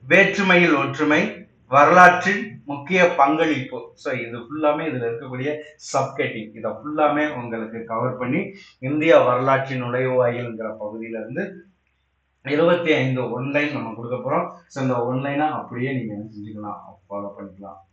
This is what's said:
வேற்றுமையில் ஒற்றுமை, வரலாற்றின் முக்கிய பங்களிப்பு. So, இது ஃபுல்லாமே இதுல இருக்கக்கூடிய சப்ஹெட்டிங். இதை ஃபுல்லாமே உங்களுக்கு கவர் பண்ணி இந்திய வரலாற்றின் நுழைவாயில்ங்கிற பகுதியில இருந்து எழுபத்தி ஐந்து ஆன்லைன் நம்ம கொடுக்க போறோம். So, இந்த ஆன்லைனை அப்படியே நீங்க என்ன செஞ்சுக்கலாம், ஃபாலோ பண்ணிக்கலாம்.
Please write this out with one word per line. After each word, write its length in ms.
வேற்றுமையில் 680
ஒற்றுமை, 460
வரலாற்றின் 720
முக்கிய 500
பங்களிப்பு. 640
So, 180
இது 240
ஃபுல்லாமே 480
இதுல 220
இருக்கக்கூடிய 420
சப்ஹெட்டிங். 720
இதை 160
ஃபுல்லாமே 640
உங்களுக்கு 500
கவர் 340
பண்ணி 240
இந்திய 400
வரலாற்றின் 640
நுழைவாயில்ங்கிற 840
பகுதியில 420
இருந்து 220
எழுபத்தி 500
ஐந்து 260
ஆன்லைன் 360
நம்ம 220
கொடுக்க 240
போறோம். 300
So, 140
இந்த 140
ஆன்லைனை 540
அப்படியே 420
நீங்க 220
என்ன 140
செஞ்சுக்கலாம், 540
ஃபாலோ 340
பண்ணிக்கலாம். 460